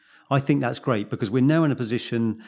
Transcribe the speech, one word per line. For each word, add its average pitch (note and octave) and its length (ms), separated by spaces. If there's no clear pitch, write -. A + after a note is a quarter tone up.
I C#3 100
think C#3 220
that's B2 180
great G#2+ 300
because G2+ 220
we're B2+ 120
now D#3 200
in D3 80
a A#2 40
position A#2 720